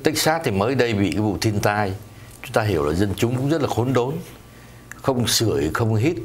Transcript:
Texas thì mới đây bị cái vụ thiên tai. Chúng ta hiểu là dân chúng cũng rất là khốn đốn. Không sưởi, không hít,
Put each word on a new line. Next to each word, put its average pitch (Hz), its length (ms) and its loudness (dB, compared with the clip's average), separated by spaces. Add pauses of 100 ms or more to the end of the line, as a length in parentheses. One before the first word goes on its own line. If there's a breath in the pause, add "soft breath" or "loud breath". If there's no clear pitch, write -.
Texas 156 420 2
thì 135 60 2
mới 104 240 2
đây 120 200 2
bị 98 160 2
cái 101 100 -2
vụ 107 200 0
thiên 107 200 0
tai. 104 320 0 (500 loud breath)
Chúng - 100 -14
ta 120 100 4
hiểu 92 220 2
là 76 100 2
dân 98 220 0
chúng 120 200 0
cũng 139 140 -2
rất 156 120 0
là 120 60 -2
khốn 120 240 0
đốn. 127 220 0 (880 loud breath)
Không 123 240 0
sưởi, 80 480 0
không 113 200 2
hít, 135 300 2